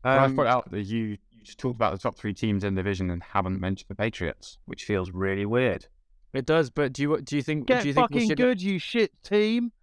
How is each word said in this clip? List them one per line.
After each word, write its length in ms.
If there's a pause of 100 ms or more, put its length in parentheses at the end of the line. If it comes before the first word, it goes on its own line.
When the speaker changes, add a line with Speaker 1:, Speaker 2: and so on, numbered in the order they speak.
Speaker 1:
Can 160
I 60
Speaker 2:
Um, 100
Speaker 1:
point 120
out 240
that 120
you, 340 (140)
you 120
just 140
talked 180
about 160
the 80
top 160
three 180
teams 300
in 120
the 60
division 280
and 120
haven't 380
mentioned 300
the 60
Patriots, 680
which 200
feels 260
really 340
weird. 420 (460)
Speaker 2:
It 120
does, 240
but 240
do 80
you, 200
do 140
you 60
think, 240
Speaker 3:
Get 160
Speaker 2:
do 80
you 40
think 180
we 40
Speaker 3:
fucking 140
Speaker 2:
should 80
Speaker 3:
good, 240
you 180
shit 320 (120)
team. 480 (120)